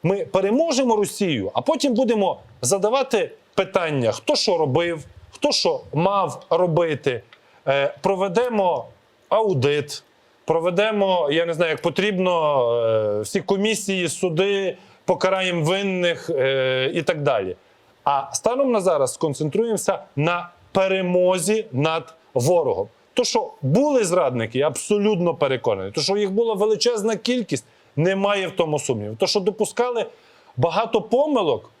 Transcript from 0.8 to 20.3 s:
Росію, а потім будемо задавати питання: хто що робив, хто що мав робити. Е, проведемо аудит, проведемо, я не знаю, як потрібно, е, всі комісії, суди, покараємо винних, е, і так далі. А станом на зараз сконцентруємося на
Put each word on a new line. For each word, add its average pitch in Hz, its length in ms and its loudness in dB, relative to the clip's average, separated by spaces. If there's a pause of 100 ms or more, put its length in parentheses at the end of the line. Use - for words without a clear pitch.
Росію, 165 580 0
а 120 80 0
потім - 320 0
будемо 214 460 2 (220)
задавати 208 680 0 (240)
питання: 165 560 0
хто - 240 -2
що 185 220 0
робив, 160 480 0 (260)
хто - 200 0
що 240 300 0 (120)
мав 175 560 0
робити. 165 720 0 (460)
Е, 139 340 0
проведемо 190 840 0 (440)
аудит, 147 760 0 (420)
проведемо, 180 840 0
я 165 140 2
не 170 80 -4
знаю, 160 180 0
як 151 100 -4
потрібно, 175 840 0 (120)
е, 110 460 0
всі 180 200 -4
комісії, 196 680 -2
суди, 190 680 -2 (280)
покараємо 185 600 0
винних, 180 640 -2
е, 131 640 0
і 170 80 -2
так 151 200 -2
далі. 104 340 0 (480)
А 139 300 -2
станом 262 380 0
на 214 100 0
зараз 156 320 0
сконцентруємося 175 840 -2 (160)
на 170 340 -2 (220)